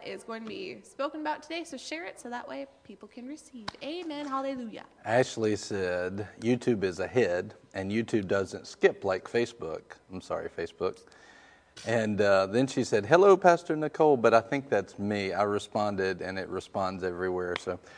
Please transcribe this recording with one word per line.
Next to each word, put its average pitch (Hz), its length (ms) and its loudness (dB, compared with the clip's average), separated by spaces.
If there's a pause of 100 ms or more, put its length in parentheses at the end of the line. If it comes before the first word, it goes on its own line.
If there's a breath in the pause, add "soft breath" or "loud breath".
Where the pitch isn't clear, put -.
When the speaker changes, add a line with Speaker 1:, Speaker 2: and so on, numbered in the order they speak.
Speaker 1:
is - 180 -12
going 226 200 -12
to 220 60 -12
be 196 340 -12
spoken 302 380 -8
about 302 220 -6
today, 330 200 -8
so 285 140 -12
share 320 280 -10
it - 140 -16
so 247 120 -14
that 247 180 -10
way 277 160 -10 (180)
people 208 240 -20
can 247 200 -18
receive. 262 400 -16 (160)
Amen. 302 440 -8
Hallelujah. 269 560 -6 (220)
Speaker 2:
Ashley 113 500 2
said, 92 720 -4 (140)
"YouTube 117 420 2
is 90 160 -2
ahead, 92 540 0 (220)
and 95 160 -4
YouTube 110 360 0
doesn't 98 400 -2
skip - 380 0
like 95 260 -2
Facebook." 98 520 -4 (280)
I'm 92 100 -10
sorry, 85 280 -6
Facebook. - 480 -6 (880 soft breath)
And, 110 320 0
uh, 98 280 6
then 120 200 2
she 131 160 0
said, 104 220 2
"Hello, 185 320 8
Pastor 170 400 4
Nicole, 151 400 4
but 113 160 6
I 113 80 8
think 139 280 -4
that's 98 300 0
me." 101 340 0
I 98 100 0
responded, 101 800 -2
and 92 160 -6
it 92 120 -8
responds 95 540 -4
everywhere. 90 560 -2
So, 90 200 -6 (180 soft breath)